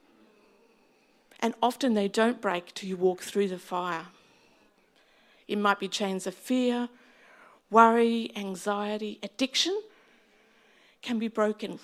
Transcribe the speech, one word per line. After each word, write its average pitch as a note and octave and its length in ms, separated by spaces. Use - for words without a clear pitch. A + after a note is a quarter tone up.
And A#3 220
often B3 320
they G3+ 140
don't A3+ 340
break F3+ 320
till F#3+ 160
you F#3 80
walk F3+ 240
through G3+ 280
the F3+ 100
fire. F3+ 480
It G3+ 100
might G3+ 220
be G3 80
chains F#3+ 400
of F#3 80
fear, B3 540
worry, A3+ 640
anxiety, G#3 880
addiction C4+ 580
can A#3 180
be A3+ 80
broken G#3+ 560